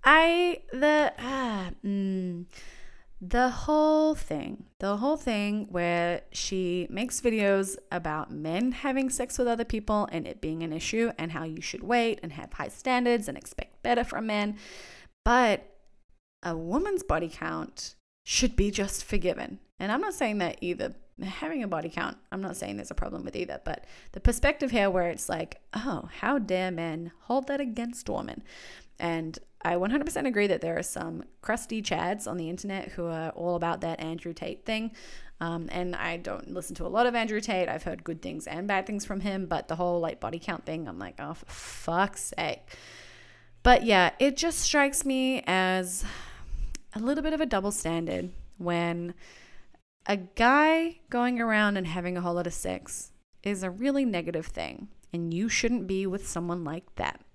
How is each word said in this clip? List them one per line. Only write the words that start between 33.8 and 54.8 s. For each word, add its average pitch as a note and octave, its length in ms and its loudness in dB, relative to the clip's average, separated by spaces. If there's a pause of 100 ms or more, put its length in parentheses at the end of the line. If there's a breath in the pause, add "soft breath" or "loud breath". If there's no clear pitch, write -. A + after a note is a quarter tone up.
that E3 200 -4
Andrew E3 320 -6
Tate - 320 -8
thing. A3 280 -2 (480 loud breath)
Um, E3 300 -4
and F3+ 260 -4
I E3+ 200 -4
don't - 360 -8
listen F3+ 240 -6
to - 100 -6
a - 20 -6
lot A3 180 4
of A#3+ 80 2
Andrew A3 260 0
Tate. F#3 280 0
I've - 140 -4
heard - 220 -6
good E3 180 -6
things - 240 -8
and F3+ 220 -6
bad F#3+ 180 0
things G3+ 180 -6
from G3 160 -4
him, G3 260 -2
but E3 220 -2
the D#3+ 80 -2
whole, F3 240 2
like, E3 180 -4
body E3 200 -4
count - 260 -8
thing, D#3 240 -6
I'm E2+ 100 -10
like, F#2 200 -10
"Oh, D3 160 -8
for - 120 -16
fuck's - 920 -2
sake." D3+ 220 -2 (1040 loud breath)
But B3 220 10
yeah, F#3+ 340 8
it C#4 180 4
just E4 240 0
strikes C#4 440 4
me C4 420 2
as F#3 580 2 (880 loud breath)
a G#3+ 60 -4
little C#4 220 2
bit D#4 100 2
of D#4 80 0
a D#4 60 4
double G3+ 260 0
standard E3+ 580 -2 (280)
when F3 560 0 (920 loud breath)
a G3+ 100 2
guy D4+ 840 4 (100)
going B3 300 2
around G#3+ 360 4
and F3+ 120 -2
having F3+ 280 -2
a E3+ 40 -2
whole F3 140 0
lot F3 120 0
of E3+ 80 -4
sex - 560 -6 (320)
is G3 220 -2
a F#3 60 -2
really C4+ 340 0
negative E3+ 420 -2
thing, D#2 420 -8 (240)